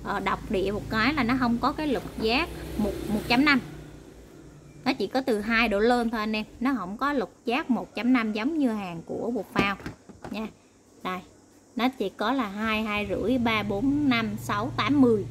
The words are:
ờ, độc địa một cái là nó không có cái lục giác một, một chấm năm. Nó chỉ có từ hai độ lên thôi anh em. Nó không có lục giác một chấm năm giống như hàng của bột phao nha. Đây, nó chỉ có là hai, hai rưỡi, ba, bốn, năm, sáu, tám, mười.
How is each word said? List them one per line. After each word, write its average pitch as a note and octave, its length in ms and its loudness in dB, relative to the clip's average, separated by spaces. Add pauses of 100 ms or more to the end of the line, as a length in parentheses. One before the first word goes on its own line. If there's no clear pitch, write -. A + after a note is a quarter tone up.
ờ, G3+ 160 -4
độc G3 320 -4
địa G3 200 0
một G#3 180 -6
cái A3 240 2
là C#4+ 100 0
nó A3+ 160 2
không A#3+ 180 0
có C4 140 0
cái D#4 160 -4
lục A3 340 -4
giác B3 280 0 (280)
một, - 160 0 (200)
một G#3 140 0
chấm B3 180 4
năm. C#4+ 140 4 (1300)
Nó C4 80 2
chỉ G#3 140 -2
có C4 140 0
từ A3+ 180 0
hai A3+ 300 2
độ G3+ 100 2
lên A#3 300 4
thôi A3+ 100 -2
anh G#3+ 160 -2
em. G#3+ 100 -2 (140)
Nó B3+ 180 2
không G3 200 -6
có C#4+ 160 0
lục A3+ 200 -2 (120)
giác C4+ 240 -2
một G#3+ 260 -2
chấm A#3 180 2
năm A3 200 2
giống B3 240 0
như C4+ 120 4
hàng F#3 360 -4
của F#3 300 -4
bột F#3+ 180 -4
phao G3 220 2 (560)
nha. G#3+ 160 -6 (560)
Đây, F#3 160 -6 (560)
nó A#3+ 140 2
chỉ G#3 200 -4
có G#3+ 220 -2
là C4 160 0
hai, G#3+ 360 -2
hai G#3 260 -2
rưỡi, G#3 280 0
ba, A3+ 260 2
bốn, C4+ 460 2
năm, A3+ 200 2 (100)
sáu, G#3+ 380 -4
tám, C4 240 4
mười. A3 300 6